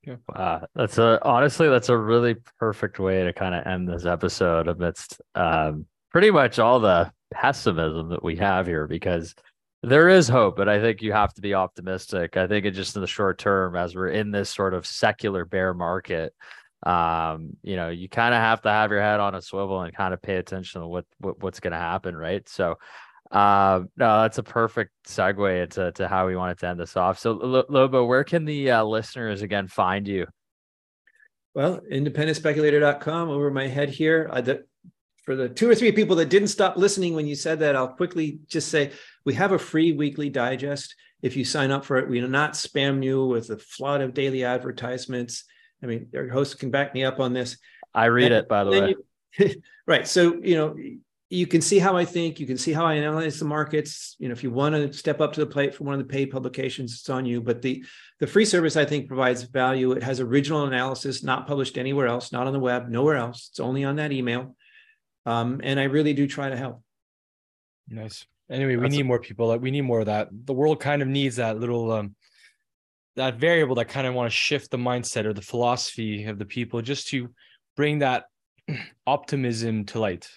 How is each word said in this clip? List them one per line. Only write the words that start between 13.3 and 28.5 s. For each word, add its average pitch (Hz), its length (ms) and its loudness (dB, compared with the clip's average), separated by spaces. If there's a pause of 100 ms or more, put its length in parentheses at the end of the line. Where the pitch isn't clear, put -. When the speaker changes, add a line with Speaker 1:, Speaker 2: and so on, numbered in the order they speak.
Speaker 1:
term, 95 380 0
as 87 180 -4
we're 92 140 -4
in 104 240 -2
this 101 180 -4
sort 95 240 -2
of 87 120 -6
secular 101 580 -2
bear 92 300 -2
market, 87 600 -4 (500)
um, 82 680 0 (120)
you 95 140 -6
know, 85 140 -4
you 87 180 -10
kinda 117 280 2
have 113 260 2
to 107 80 2
have 107 200 2
your 101 120 2
head 104 180 2
on 101 140 0
a 90 80 -10
swivel 95 400 -4
and 85 140 -10
kinda 92 200 -2
pay 95 200 -6
attention 90 440 -8
to 82 80 -10
what, 87 160 -6 (140)
what, 95 240 -8
what's 92 180 -8
gonna 85 180 -6
happen, 87 380 -4
right? 85 320 -6
So, 85 300 -2 (540)
uh, 101 480 6 (160)
no, 110 260 4
that's 113 160 0
a 117 40 -6
perfect 113 500 -2 (140)
segue 95 580 0
into, 87 280 -4
to 92 160 -4
how 92 200 2
we 92 80 -2
wanted 90 220 -4
to 87 100 -6
end 87 120 -6
this - 160 -8
off. 92 220 2
So, 113 140 0
Lo-, 127 360 2
Lobo, 131 360 4
where 127 200 2
can 170 200 -2
the, 143 260 -2